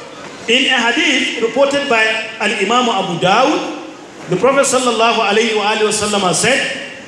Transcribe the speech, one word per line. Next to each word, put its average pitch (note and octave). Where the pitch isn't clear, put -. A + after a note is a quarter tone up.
in C4
a C4
hadith B3+
reported C#4
by A3+
Al-Imam G#3+
Abu F3
Dawud, -
the F3+
Prophet C4
sallallahu A3+
alayhi G#3+
wa G#3
alihi G#3+
wa G3+
sallam G3+
said, C4